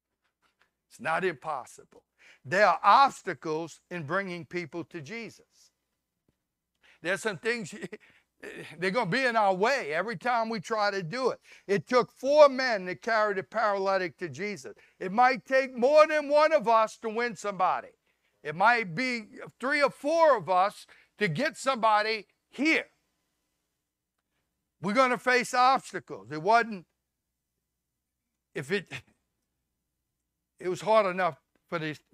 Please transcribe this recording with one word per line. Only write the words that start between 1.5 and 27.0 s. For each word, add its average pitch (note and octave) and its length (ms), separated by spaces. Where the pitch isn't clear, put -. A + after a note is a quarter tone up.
There F#3 220
are E3+ 160
obstacles F3+ 1000
in F3 140
bringing F3 400
people E3+ 400
to E3+ 160
Jesus. G#3 720
There's F3 200
some G#3 160
things, A3 360
<laughs> - 500
they're F3+ 120
gonna G3+ 200
be C4 140
in A#3 120
our G3+ 180
way G3+ 380
every F#3+ 240
time A#3 320
we A3+ 120
try G#3 300
to G3 120
do A3 280
it. - 100
It G3+ 200
took B3 260
four C#4+ 360
men B3+ 380
to F3+ 80
carry G#3+ 400
the F#3 80
paralytic G3 760
to F3+ 100
Jesus. D3+ 460
It F#3 140
might B3 320
take C4 320
more D4+ 300
than D4+ 220
one D4+ 240
of A#3 160
us A3 300
to A#3 100
win A3+ 280
somebody. E3+ 520
It D3+ 120
might G#3 400
be A#3+ 300
three C#4+ 220
or B3+ 80
four D#4 460
of F3 140
us F#3 360
to G#3 100
get A3 280
somebody A3 720
here. - 360
We're G3+ 140
gonna B3 240
face B3+ 360
obstacles. F3+ 760
It D#3 100
wasn't, A3 440